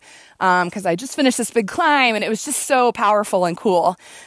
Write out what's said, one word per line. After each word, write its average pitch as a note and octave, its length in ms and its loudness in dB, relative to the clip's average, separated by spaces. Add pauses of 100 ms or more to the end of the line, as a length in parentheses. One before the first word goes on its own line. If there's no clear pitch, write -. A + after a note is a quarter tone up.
(400)
Um, F3+ 300 2
cause F3 160 -8
I E3+ 100 2
just F3 200 -8
finished C4 220 2
this A#3 140 -2
big A3+ 160 0
climb, C#4+ 480 2
and G#3 80 -4
it E3 60 -2
was A3 140 -4
just - 200 -4
so B3+ 280 2
powerful G#3 540 0
and E3+ 100 -2
cool. F3+ 400 0 (320)